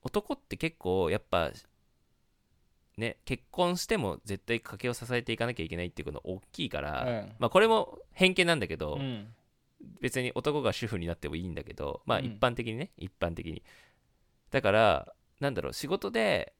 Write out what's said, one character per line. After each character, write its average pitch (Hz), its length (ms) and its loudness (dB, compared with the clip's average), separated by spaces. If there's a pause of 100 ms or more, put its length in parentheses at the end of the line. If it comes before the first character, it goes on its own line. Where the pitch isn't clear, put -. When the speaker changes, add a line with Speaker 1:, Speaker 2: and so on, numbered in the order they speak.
Speaker 1:
男 208 320 -2
っ - 40 -20
て - 180 -10
結 160 220 -4
構、 90 320 2
や 101 80 2
っ - 40 -2
ぱ、 82 280 2 (1500)
ね、 113 280 -4
結 - 260 -4
婚 180 260 2
し - 100 -6
て 226 100 2
も 104 280 -2
絶 98 200 -6
対 117 160 0
家 - 160 -14
計 123 120 -4
を 120 60 -2
支 - 180 -12
え 123 100 0
て 117 100 -4
い 113 40 -2
か 117 100 -2
な 123 80 -2
き - 60 -8
ゃ 82 40 -2
い 82 40 -6
け 82 80 -6
な 87 60 -2
い 90 40 -2
っ 85 40 -6
て - 120 -10
い - 20 -6
う - 20 -6
こ 76 60 -6
と 73 120 -8
大 92 180 -6 (100)
き 160 140 -4
い - 20 -4
か 73 120 -4
ら、 - 240 -4
Speaker 2:
う 123 60 -2 (160)
ん。 104 120 -14
Speaker 1:
ま 123 80 0
あ、 113 40 2
こ 190 100 8
れ 220 60 8
も 220 320 2 (140)
偏 185 220 6
見 180 120 6
な 170 80 6
ん 147 60 -2
だ - 80 -2
け - 80 -2
ど、 151 200 -2
Speaker 2:
う - 20 -4
ん。 120 300 -6 (720)
Speaker 1:
別 131 200 -2
に 127 140 -2
男 147 280 0
が 110 100 2
主 - 140 -4
婦 101 120 -4
に 85 80 -4
な 85 80 -2
っ - 40 -20
て - 100 -8
も 78 80 -6
い 85 80 -4
い 92 40 -6
ん 82 60 -6
だ - 100 -8
け - 100 -16
ど、 - 320 -6
ま 117 100 2
あ、 - 20 2
Speaker 2:
う - 40 -2
ん。 - 40 -6
Speaker 1:
一 107 140 -6
般 120 140 4
的 120 140 -4
に 110 80 -4
ね、 151 200 -8
一 95 220 -10
般 85 160 -2
的 - 160 -10
に。 - 120 -10 (880)
だ 135 120 2
か 98 100 4
ら、 104 420 6 (260)
な 139 100 0
ん 127 40 -6
だ 90 80 -2
ろ 71 80 -4
う、 - 20 -10
仕 - 140 -8
事 170 240 -2
で 208 500 0